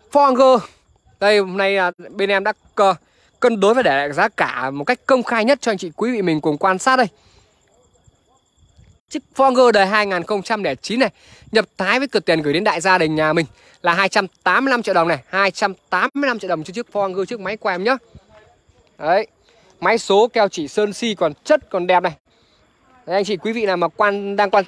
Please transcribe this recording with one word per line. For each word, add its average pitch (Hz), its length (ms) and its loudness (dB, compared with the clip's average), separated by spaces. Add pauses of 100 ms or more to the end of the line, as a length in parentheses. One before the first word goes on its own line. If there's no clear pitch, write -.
(120)
Forger. 262 460 6 (640)
Đây, 208 180 4
hôm 190 180 -2
nay, 196 200 0
à, 180 140 0 (200)
bên 196 200 -4
em 196 140 0
đã, 214 80 -2 (220)
à, 196 200 2 (460)
cân 233 200 2
đối 202 140 4
và 262 80 0
để 151 140 2
lại 143 160 -2
giá 175 160 0
cả 131 420 -4
một 143 140 -8
cách 247 220 -2
công 262 160 2
khai 226 220 -2
nhất 277 160 2
cho 233 120 -2
anh 196 60 -4
chị 175 180 -10
quý 226 140 -4
vị 226 120 -2
mình 165 180 0
cùng 147 180 -2
quan 190 200 0
sát 262 180 0
đây. 254 100 2 (2000)
Chiếc 294 120 -10 (140)
Forger 262 340 4
đời 202 160 4
hai 208 200 0
nghìn 185 160 -4
không 196 200 -4
trăm 214 200 -4
lẻ 151 120 -2
chín 214 260 -6
này, 226 100 0 (420)
nhập 214 120 2 (140)
Thái 202 200 0
với 269 100 -4
cửa - 120 -2
tiền 160 220 0
gửi 147 100 -2
đến 170 120 -2
đại 175 160 0
gia 185 180 2
đình 156 160 0
nhà 156 180 0
mình 165 140 0 (360)
là 170 120 0
hai 196 140 0
trăm - 180 0 (160)
tám 196 220 2
mươi 269 60 0
lăm 240 120 0
triệu 196 120 -2
đồng 170 140 2
này, 160 100 0 (100)
hai 196 220 0
trăm 196 240 -4 (160)
tám 196 240 0
mươi 285 140 -2
lăm 233 100 -2
triệu 185 100 -12
đồng 160 160 -4
cho 185 100 -16
chiếc 233 180 -8
Forger, 196 320 -2
chiếc 226 160 -10
máy 196 160 -8
của 220 120 -6
em 180 160 -2
nhá. 254 120 0 (1040)
Đấy. - 280 0 (540)
Máy 214 180 0
số 208 300 2
keo 214 200 0
chỉ 160 200 -8
sơn 208 240 -2
si 220 220 -4
còn 165 180 -2 (120)
chất - 260 0
còn 180 160 -4
đẹp 180 160 2
này. 180 100 -4 (920)
Đấy, 175 100 -2
anh 202 80 0
chị 196 120 -6
quý 208 160 -6
vị 226 140 -4
nào 185 100 -2
mà 170 120 0
quan, 202 480 -2
đang 202 140 2
quan 196 180 2